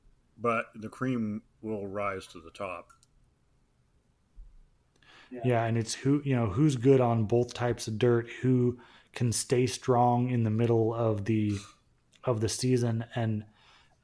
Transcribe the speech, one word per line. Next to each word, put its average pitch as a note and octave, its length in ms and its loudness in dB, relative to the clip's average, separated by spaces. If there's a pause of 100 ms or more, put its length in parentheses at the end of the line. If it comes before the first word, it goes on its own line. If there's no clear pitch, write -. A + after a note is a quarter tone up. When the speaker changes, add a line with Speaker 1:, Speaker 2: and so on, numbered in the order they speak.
(360)
Speaker 1:
but A2+ 380 -4
the A2 160 -14
cream A2+ 500 -6 (220)
will G#2+ 240 -8
rise G2 420 -6
to E2+ 120 -20
the E2 100 -20
top. F2+ 400 -12 (2500)
Speaker 2:
Yeah. - 140 -14
Speaker 3:
Yeah. B2+ 40 0
Speaker 2:
Yeah, A#2 160 2
and A2+ 140 0
it's A2 160 -4
who, C#3+ 320 0
you C3 100 0
know, A#2 100 0
who's C3 300 2
good C3 240 6
on A#2 240 2
both A#2+ 300 0
types A#2+ 340 -4
of A2 100 -4
dirt, A#2+ 300 2 (140)
who B2 360 2 (360)
can A#2+ 180 -2
stay B2+ 340 0
strong B2 640 2
in A#2+ 120 0
the A2 80 2
middle A2+ 440 2
of A2 300 0
the, G#2+ 320 0 (680)
of A2+ 160 0
the A2+ 100 0
season. A#2+ 540 0 (100)
And, A2 300 -2 (600)